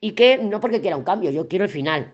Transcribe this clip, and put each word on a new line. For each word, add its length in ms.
y 100
que 260
no 240
porque 180
quiera 160
un 80
cambio, 280
yo 180
quiero 160
el 60
final, 420